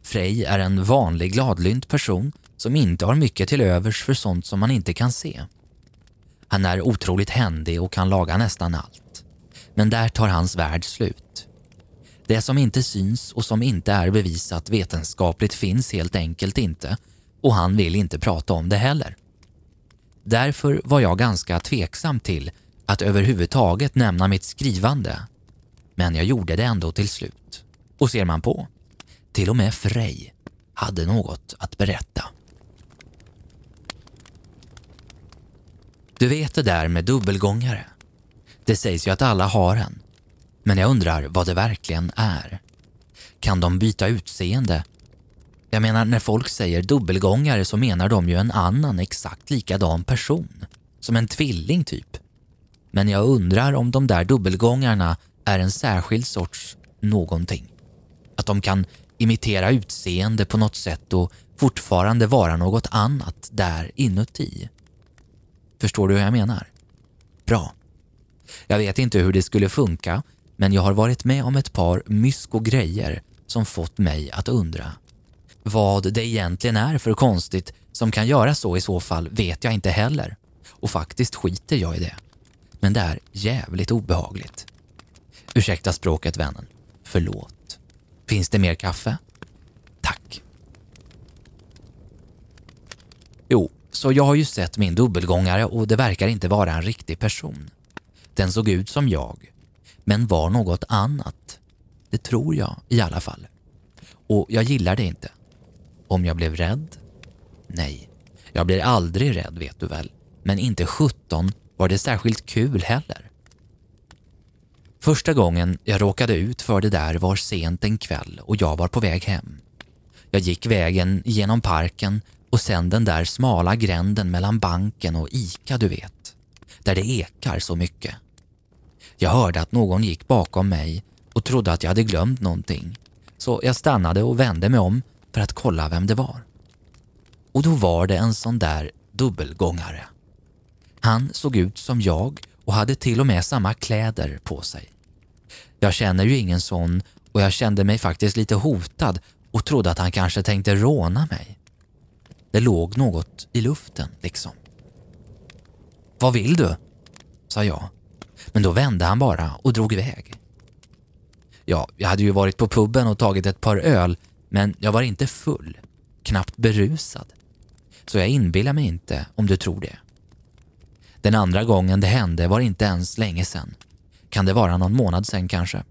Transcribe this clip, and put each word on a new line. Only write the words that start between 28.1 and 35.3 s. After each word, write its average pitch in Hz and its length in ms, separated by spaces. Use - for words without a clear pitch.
ser 104 140
man 80 160
på, - 260
till 98 180
och 117 60
med 110 180
Frej 107 600
hade 87 320
något 98 540
att - 180
berätta. - 460